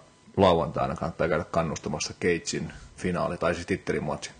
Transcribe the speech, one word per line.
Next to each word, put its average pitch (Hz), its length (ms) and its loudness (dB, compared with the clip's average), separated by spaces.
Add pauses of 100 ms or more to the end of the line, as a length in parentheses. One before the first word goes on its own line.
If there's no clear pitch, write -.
(380)
lauantaina, 82 580 4
kannattaa 82 320 0
käydä 82 160 2
kannustamassa 80 720 -2
Cagein 82 600 -2 (240)
finaali, 78 400 -2
tai 85 180 2
siis 85 120 -10
tittelin 82 360 -2
matsi. - 360 -6